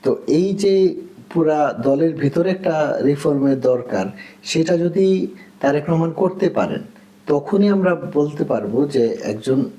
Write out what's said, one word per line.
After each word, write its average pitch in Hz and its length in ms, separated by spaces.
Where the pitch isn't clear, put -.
তো 127 140
এই 180 260
যে 190 420
পুরা 151 400
দলের 147 300
ভিতরে 143 360
একটা 160 560
রিফর্মের 139 560
দরকার, 120 440
সেটা 165 340
যদি 185 500
তারেক 147 300
রহমান 165 220
করতে 185 380
পারেন, - 320
তখনই 202 420
আমরা 185 260
বলতে 147 300
পারবো 117 440
যে 117 360
একজন 131 560